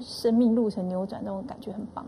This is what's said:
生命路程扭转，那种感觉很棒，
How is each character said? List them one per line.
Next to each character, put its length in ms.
生 320
命 220
路 140
程 180
扭 180
转， 180
那 60
种 160
感 160
觉 100
很 220
棒， 140